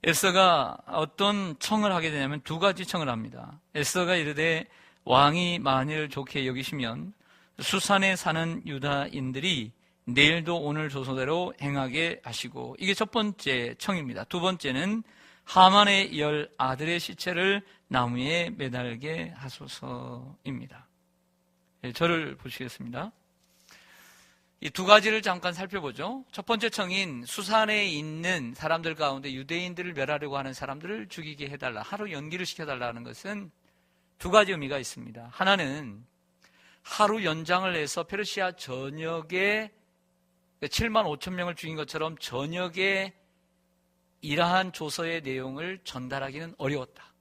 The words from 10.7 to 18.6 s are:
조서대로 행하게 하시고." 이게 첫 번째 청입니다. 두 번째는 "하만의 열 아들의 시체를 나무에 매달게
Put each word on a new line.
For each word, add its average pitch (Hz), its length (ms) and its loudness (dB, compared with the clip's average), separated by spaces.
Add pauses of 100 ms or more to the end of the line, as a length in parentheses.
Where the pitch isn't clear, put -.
조서대로 135 680 -2
행하게 143 640 -2
하시고." - 560 -8
이게 190 140 2
첫 202 160 0
번째 131 720 0
청입니다. 135 460 -2
두 180 140 -4
번째는 180 640 0 (420)
"하만의 196 720 8
열 147 380 0
아들의 143 420 0
시체를 190 680 0 (220)
나무에 127 640 0
매달게 131 840 -6